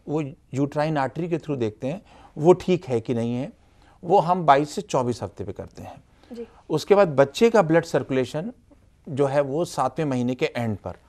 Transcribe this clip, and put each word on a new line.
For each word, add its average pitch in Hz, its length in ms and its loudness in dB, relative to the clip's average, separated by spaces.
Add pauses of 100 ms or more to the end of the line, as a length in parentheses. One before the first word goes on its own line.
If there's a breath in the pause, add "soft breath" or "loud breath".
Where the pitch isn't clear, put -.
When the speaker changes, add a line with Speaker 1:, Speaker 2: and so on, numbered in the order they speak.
Speaker 1:
वो 156 120 -2 (320)
यूट्राइन 147 440 -2
आर्टरी 147 320 -4
के 165 80 -2
through 147 200 -6
देखते 113 300 -4
हैं, 170 140 -8 (360 soft breath)
वो 156 160 6
ठीक 170 320 0
है 120 160 -2
कि 131 120 -4
नहीं 117 220 -2
है, 139 180 -8 (500 soft breath)
वो 180 160 4
हम 175 260 0
बाईस 147 260 4
से 202 100 -6
चौबीस 123 420 -2
हफ्ते 98 200 -12
पे 95 80 -10
करते 87 320 -14
हैं। - 200 -20 (300 loud breath)
Speaker 2:
जी। 233 140 -14 (220 loud breath)
Speaker 1:
उसके 165 260 4
बाद 196 120 6
बच्चे 139 420 4
का 226 120 6
ब्लड 160 240 4
सर्कुलेशन 143 680 -4 (580)
जो 139 160 0
है, 139 160 2
वो 143 240 -2
सातवें 151 400 -4
महीने 127 300 -2
के 151 200 -2
एंड 113 220 -4
पर। 90 160 -10 (160)